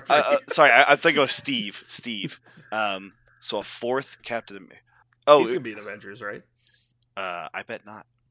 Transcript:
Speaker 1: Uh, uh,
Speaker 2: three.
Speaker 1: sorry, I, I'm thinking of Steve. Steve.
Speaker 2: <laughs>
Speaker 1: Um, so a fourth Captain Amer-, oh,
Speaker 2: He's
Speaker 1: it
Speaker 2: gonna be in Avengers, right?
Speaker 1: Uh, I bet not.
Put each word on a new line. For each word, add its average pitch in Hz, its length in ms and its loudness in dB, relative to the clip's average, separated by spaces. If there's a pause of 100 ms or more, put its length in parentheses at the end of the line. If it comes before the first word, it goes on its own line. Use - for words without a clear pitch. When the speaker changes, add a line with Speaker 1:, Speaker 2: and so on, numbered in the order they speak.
Speaker 1:
Uh, - 60 0
uh, 143 240 2
Speaker 2:
three. - 120 -16
Speaker 1:
sorry, 147 200 6
I, 123 220 8
I'm 147 60 4
thinking 147 240 2
of 131 80 0
Steve. 110 560 -6
Steve. - 580 -8
Speaker 2:
<laughs> - 260 -20
Speaker 1:
Um, 98 420 -4 (280)
so - 180 -4
a 98 40 -6
fourth 127 600 -6
Captain 113 340 -10
Amer-, - 220 -20 (480)
oh, 147 140 8
Speaker 2:
He's 117 100 0
Speaker 1:
it 127 40 -2
Speaker 2:
gonna 131 100 -6
be 113 80 -12
in 104 60 -18
Avengers, 104 440 -16
right? 104 200 -12 (760)
Speaker 1:
Uh, 87 360 -8
I 95 120 -10
bet 113 200 -14
not. 107 220 -20 (240)